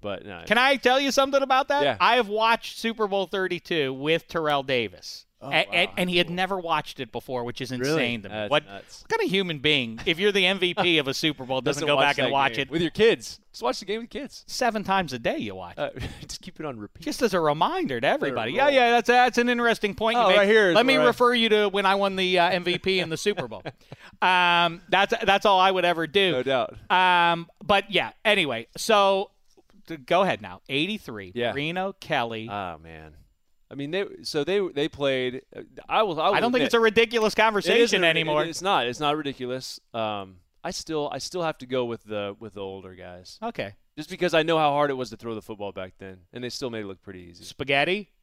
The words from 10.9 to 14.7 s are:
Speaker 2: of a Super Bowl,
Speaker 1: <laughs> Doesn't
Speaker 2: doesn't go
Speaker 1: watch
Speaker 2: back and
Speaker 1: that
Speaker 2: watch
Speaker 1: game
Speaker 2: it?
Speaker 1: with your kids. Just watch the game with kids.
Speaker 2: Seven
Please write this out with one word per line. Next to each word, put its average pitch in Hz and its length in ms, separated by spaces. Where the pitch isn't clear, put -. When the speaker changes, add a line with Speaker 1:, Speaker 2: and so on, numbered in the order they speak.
Speaker 2:
of 131 80
a 135 60
Super 147 300
Bowl, 131 180
Speaker 1:
<laughs> - 0
Doesn't 143 200
Speaker 2:
doesn't 156 60
go 147 80
Speaker 1:
watch 139 100
Speaker 2:
back 143 140
and 131 80
Speaker 1:
that 120 40
Speaker 2:
watch 135 220
Speaker 1:
game 123 100
Speaker 2:
it? 131 80
Speaker 1:
with 165 120
your 160 80
kids. 202 480
Just - 120
watch 247 160
the 202 60
game 214 160
with 233 100
kids. - 360
Speaker 2:
Seven 214 360